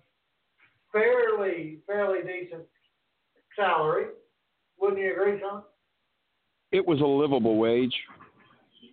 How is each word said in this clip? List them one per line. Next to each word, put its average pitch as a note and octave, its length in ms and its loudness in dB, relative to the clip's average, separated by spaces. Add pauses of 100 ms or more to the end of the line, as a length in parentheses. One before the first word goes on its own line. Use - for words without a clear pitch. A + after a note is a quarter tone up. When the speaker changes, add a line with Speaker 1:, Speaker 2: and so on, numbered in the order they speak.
(920)
Speaker 1:
fairly, G#3 960 0
fairly G3 340 -2
decent F3 420 -12 (920)
salary. E3 500 0 (720)
Wouldn't G4 220 0
you F#3+ 120 -2
agree, - 280 0
Sean? G3+ 220 -10 (1080)
Speaker 2:
It F#3 160 0
was D3+ 140 2
a D3 60 4
livable C#3 520 2
wage. A#2+ 360 2 (1000)